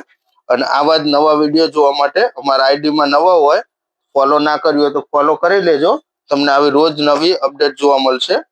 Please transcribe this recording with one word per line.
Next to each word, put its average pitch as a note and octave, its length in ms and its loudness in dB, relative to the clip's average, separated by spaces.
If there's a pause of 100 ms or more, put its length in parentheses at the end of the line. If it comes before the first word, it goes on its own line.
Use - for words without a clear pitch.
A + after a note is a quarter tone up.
(480)
અને B2+ 180 -2
આવા D3 320 0
જ D3 80 -6
નવા D3+ 300 2
વીડિયો D3+ 320 0
જોવા C#3+ 300 2
માટે C#3+ 240 -2 (140)
અમારા C3+ 300 0
આઈ C#3+ 140 2
ડી D3+ 160 -2
માં C#3+ 140 0
નવા E3+ 300 2
હોય, D3+ 220 2 (520)
ફોલો C#3 240 2
ના D3+ 200 -2
કર્યું D3+ 220 0
હોય C#3+ 120 0
તો C#3 140 -6
ફોલો D3 300 0
કરી F#3 260 0
લેજો. E3 300 0 (380)
તમને C#3+ 220 0
આવી C#3+ 180 2
રોજ D3+ 300 0
નવી D3 360 0
અપડેટ C#3 400 -2
જોવા C#3+ 220 0
મળશે C3+ 380 -2 (160)